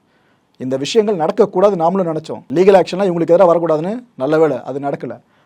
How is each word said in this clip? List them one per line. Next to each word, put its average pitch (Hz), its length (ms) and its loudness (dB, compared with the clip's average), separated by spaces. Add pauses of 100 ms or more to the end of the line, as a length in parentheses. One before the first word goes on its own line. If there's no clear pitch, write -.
(580)
இந்த 131 200 -6
விஷயங்கள் 202 500 -2
நடக்கக்கூடாது 196 480 2
நாமளும் 165 420 -2
நினைச்சோம். 147 240 -12 (120)
லீகல் 190 300 4
ஆக்ஷன்லாம் 185 260 -4
இவங்களுக்கு 170 120 -2
எதிராக 170 340 4
வரக்கூடாதுன்னு. 170 480 -2 (140)
நல்ல 147 200 -2
வேளை 147 240 0
அது 135 180 -10
நடக்கல, 139 400 -10 (260)